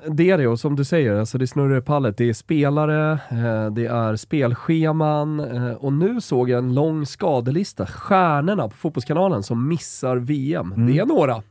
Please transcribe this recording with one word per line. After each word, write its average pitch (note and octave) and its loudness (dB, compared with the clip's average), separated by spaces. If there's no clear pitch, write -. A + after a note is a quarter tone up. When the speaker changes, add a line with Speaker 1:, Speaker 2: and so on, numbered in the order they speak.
Speaker 1:
det D#3+ 4
är F#3+ 4
det, C3+ 2
och A#2 2
som C#3+ 0
du C#3 0
säger, C3+ 2
alltså, A2 -2
det B2+ 0
snurrar C#3 2
i - 2
pallet. C3+ 0
Det A#2+ 2
är A#2 2
spelare, D3+ 0
eh, A#2 -2
det A#2 -2
är A2+ 0
spelscheman, D3+ 0
eh, B2 -4
och C3+ -4
nu G3 0
såg B2 0
jag B2 2
en B2 -2
lång D#3 0
skadelista. C#3 -2
Stjärnorna E3+ 0
på - -12
Fotbollskanalen D#3 0
som A#2+ -2
missar C3+ -4
V C3+ -2
M. F#2+ -6
Speaker 2:
Mm. A#2 4
Speaker 1:
Det C3 4
är G#3 2
några, C#3+ 2